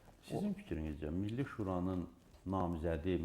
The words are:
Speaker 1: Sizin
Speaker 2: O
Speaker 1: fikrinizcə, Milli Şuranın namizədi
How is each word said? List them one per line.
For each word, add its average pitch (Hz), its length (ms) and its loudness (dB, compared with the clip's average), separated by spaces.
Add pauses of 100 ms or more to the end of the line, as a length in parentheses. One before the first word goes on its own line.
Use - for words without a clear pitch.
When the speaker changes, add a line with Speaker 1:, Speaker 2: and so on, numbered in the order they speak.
(280)
Speaker 1:
Sizin 196 240 0
Speaker 2:
O - 80 -4
Speaker 1:
fikrinizcə, 76 520 -2
Milli 104 340 0
Şuranın 92 640 0 (400)
namizədi 87 760 2